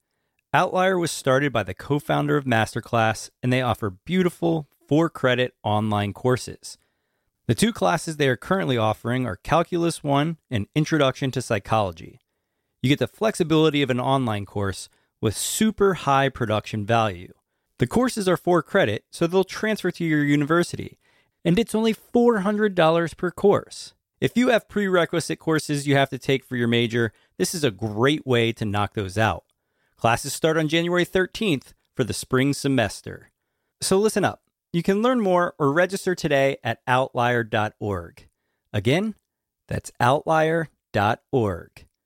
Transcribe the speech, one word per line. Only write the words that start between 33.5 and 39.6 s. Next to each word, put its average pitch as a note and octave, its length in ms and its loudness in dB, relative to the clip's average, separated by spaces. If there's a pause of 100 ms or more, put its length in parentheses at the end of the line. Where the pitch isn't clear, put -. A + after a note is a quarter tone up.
So F#3 160 2
listen G#3 260 0
up. G#2 200 -2 (300)
You E3+ 100 0
can G3 180 0
learn B3 180 2
more F3+ 400 2
or C#3+ 140 2
register F#3 420 0
today C#3 480 0
at A#2 240 -6
outlier B2 560 0
dot G#2+ 360 -2
org. F#2 480 -6 (440)
Again, D3 440 0 (520)